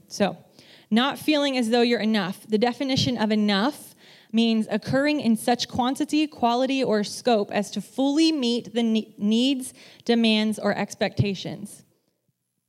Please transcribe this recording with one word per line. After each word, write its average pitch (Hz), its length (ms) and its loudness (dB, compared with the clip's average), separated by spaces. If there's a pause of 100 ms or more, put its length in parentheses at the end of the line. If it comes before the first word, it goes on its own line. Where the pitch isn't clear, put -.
So, 190 300 -2 (520)
not 247 280 2
feeling 285 400 0
as 226 100 0
though 240 140 2
you're 240 180 2
enough. 202 460 -2
The 214 120 0
definition 254 600 0
of 214 140 0
enough 214 640 0 (360)
means 226 400 2
occurring 269 500 0
in 226 160 2
such 240 320 -2
quantity, 285 580 -2
quality, 262 560 0
or 208 220 0
scope 208 460 -2
as 202 200 -4
to 208 100 -8
fully 285 500 2
meet 240 440 -2
the 240 80 0
ne-, 220 360 0
needs, 247 560 0 (300)
demands, 220 540 2
or 202 180 0
expectations. - 1080 -4 (840)